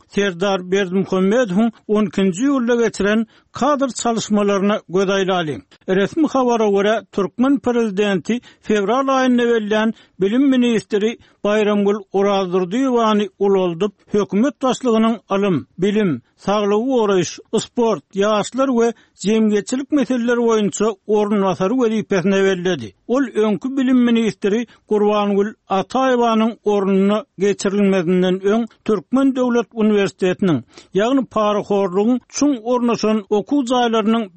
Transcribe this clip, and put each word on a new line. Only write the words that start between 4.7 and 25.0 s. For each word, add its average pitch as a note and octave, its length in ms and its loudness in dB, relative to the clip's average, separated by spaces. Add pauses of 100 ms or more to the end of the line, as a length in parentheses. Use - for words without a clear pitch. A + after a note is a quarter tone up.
göz F#3+ 200 0
aýlalyň. F3+ 520 -2 (280)
Resmi G3+ 380 0
habara A#3 420 0
görä, G3+ 420 0
Türkmen A#3+ 480 0
prezidenti G#3+ 800 -2 (220)
fevral G#3+ 460 0
aýynda B3+ 360 2
welläň A3 500 0 (260)
bilim A#3+ 300 2
ministri A#3 680 0 (260)
Bayramgul G#3 560 0 (140)
Urazdyrdywany G3+ 1160 0 (100)
uloldyp, F#3+ 520 0 (220)
hökümet G#3 480 0
başlygynyň A3+ 580 0 (100)
alym, G3 380 -2 (100)
bilim, G3 440 0 (160)
saglygy G#3 540 0
goraýyş, G3+ 480 0 (200)
sport, A3 440 -2 (120)
ýaşlar G#3+ 600 -2
we A3+ 160 2 (320)
jemgyýetçilik A3 680 0
meseleleri A#3+ 480 0
boýunça A3 560 0 (120)
ornwasary G3+ 680 0
wezipesine G3+ 720 0
belledi. F3 500 -2 (140)
Ol C4 160 0
öňkü A3 540 -2
bilim B3+ 280 2
ministri A3+ 600 0 (240)
Gurbangul G#3 640 0 (160)